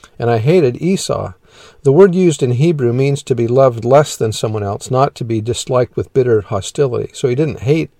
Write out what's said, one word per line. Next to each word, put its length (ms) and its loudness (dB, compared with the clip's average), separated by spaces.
and 100 -2
I 80 2
hated 420 2
Esau." 540 -4
The 100 2
word 220 6
used 300 2
in 80 2
Hebrew 420 0
means 300 0
to 120 -2
be 120 0
loved 360 2
less 320 2
than 160 -2
someone 320 -4
else, 280 -8
not 240 0
to 100 -8
be 160 -4
disliked 560 -4
with 160 -6
bitter 280 2
hostility. 720 -4
So 140 -4
he 80 -2
didn't 260 -4
hate 280 -2